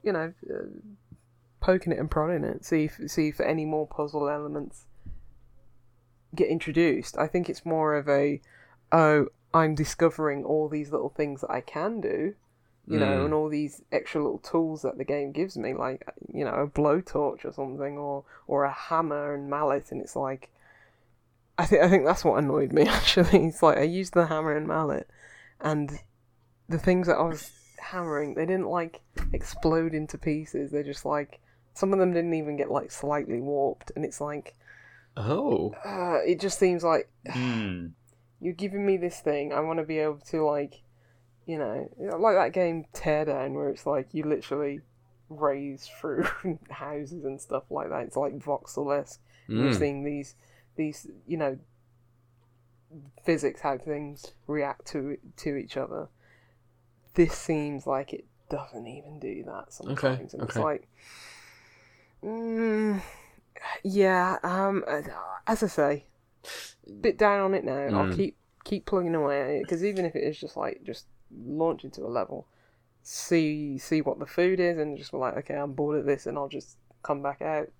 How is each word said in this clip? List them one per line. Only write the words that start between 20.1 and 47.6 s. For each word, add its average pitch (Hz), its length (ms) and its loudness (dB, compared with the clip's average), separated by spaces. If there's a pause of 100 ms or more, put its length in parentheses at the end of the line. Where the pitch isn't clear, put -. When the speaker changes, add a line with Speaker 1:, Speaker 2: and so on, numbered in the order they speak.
Speaker 1:
like, 135 340 -4 (1080)
I 170 80 2
think, 156 160 8
I 175 80 8
think 175 160 8
that's 165 180 4
what 120 140 6
annoyed 143 340 2
me, 151 120 8
<laughs> 151 40 6
actually. - 600 6
It's - 160 0
like, 156 140 8
I 139 60 4
used 180 300 -2
the 170 140 6
hammer 156 280 0
and 156 120 -2
mallet, 160 420 0 (500)
and 147 320 0 (760)
the 165 80 0
things 180 300 4
that 175 100 6
I 156 60 4
was 160 280 -4 (280)
hammering, 156 560 -4
they 165 100 0
didn't, 185 220 0
like, 165 340 -4 (320)
explode 160 640 0
into 156 240 -4
pieces. 147 520 -2
They're 147 120 -2
just, 139 220 -8
like, 147 340 -2 (340)
some 196 200 2
of 196 60 4
them 185 140 6
didn't 170 220 2
even 151 220 -2
get, - 120 0
like, - 220 -2
slightly 143 500 -2
warped, 139 540 -2
and 156 100 -4
it's - 160 -8
like, 147 340 -8 (600)
Speaker 2:
Oh. 120 580 0 (100)
Speaker 1:
uh, 180 420 0
it 170 140 2
just 190 200 -4
seems 180 240 4
like, 160 260 2 (180)
Speaker 3:
Mm. 104 640 -2 (220)
Speaker 1:
<sighs> - 240 -20
"You're 175 140 -4
giving 196 320 -4
me 196 120 4
this 175 220 -4
thing, 147 320 -2
I 147 100 0
wanna 160 220 -2
be 156 140 -4
able 151 300 -2
to, 156 180 0
like, 147 380 -2 (640)
you 165 100 -4
know," 131 320 -4 (300)
like 208 160 6
that 170 180 4
game 170 400 0
Teardown, 147 600 0
where 143 160 -2
it's - 180 -6
like, 143 260 -2
you 151 120 -4
literally 147 560 -2 (460)
raise 143 600 -4
through - 400 -2 (220)
<laughs> 160 200 -8
houses 147 560 -10
and 135 160 -6
stuff - 300 -4